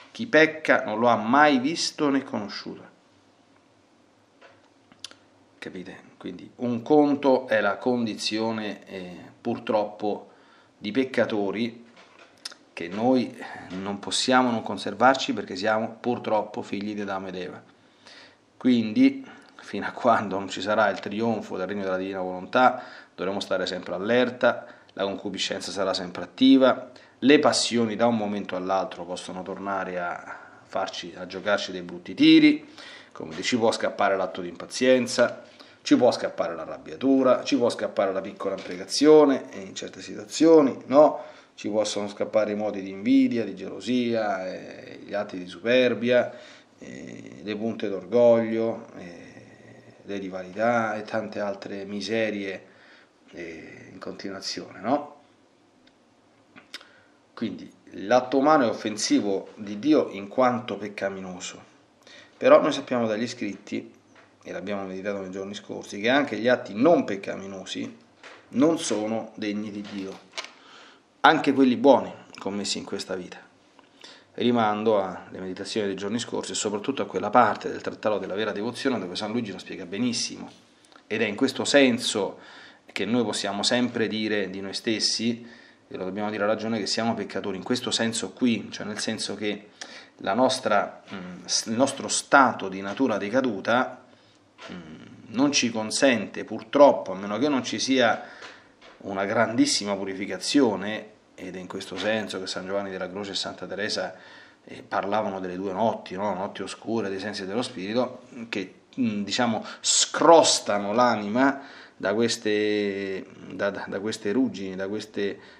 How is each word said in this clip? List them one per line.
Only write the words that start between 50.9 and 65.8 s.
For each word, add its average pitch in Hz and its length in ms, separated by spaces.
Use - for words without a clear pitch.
e 107 80
tante 104 360
altre 98 460
miserie, 101 880
eh, 82 600
in 92 80
continuazione, 95 800
no? 117 340
Quindi 92 380
l'atto 120 460
umano 147 260
è 117 60
offensivo 104 840
di 104 220
Dio 127 320
in 98 200
quanto 123 480
peccaminoso, 95 840
però 143 240
noi 160 100
sappiamo 135 360
dagli 110 200
scritti, - 680
e 92 40
l'abbiamo 98 320
meditato 95 360
nei 95 120
giorni 98 240
scorsi, 101 440